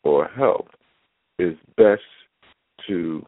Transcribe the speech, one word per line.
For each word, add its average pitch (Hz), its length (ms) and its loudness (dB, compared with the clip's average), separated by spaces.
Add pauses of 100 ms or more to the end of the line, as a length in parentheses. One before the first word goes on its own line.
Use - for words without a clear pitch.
or 73 260 2
help, - 400 -2 (680)
it's 85 200 -4 (160)
best 104 260 4 (840)
to 82 400 -6